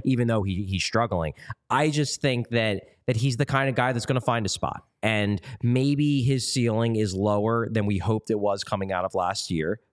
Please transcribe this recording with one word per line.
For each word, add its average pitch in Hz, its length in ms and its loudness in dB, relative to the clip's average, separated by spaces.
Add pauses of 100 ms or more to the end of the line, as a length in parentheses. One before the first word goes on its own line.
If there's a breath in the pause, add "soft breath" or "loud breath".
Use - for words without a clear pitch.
even 120 240 2
though 113 140 2
he, 95 240 -2
he's 92 180 -2
struggling. 92 480 -2 (380 loud breath)
I 143 180 2
just 147 320 -2
think 123 300 0
that, 110 320 0 (240 soft breath)
that 120 100 0
he's 120 220 0
the 139 80 0
kind 135 240 0
of 120 40 -4
guy 127 180 2
that's 120 140 -2
gonna 127 140 0
find 117 240 0
a 95 60 -2
spot. - 320 -6 (200)
And 104 380 2 (220 loud breath)
maybe 139 600 2
his 131 300 0
ceiling 117 440 2
is 104 180 0
lower 104 560 2
than 110 160 0
we 104 120 2
hoped 110 320 0
it 110 80 2
was 101 240 0
coming 98 300 -4
out 90 140 0
of - 80 -6
last 92 360 -2
year. 85 300 -2 (120)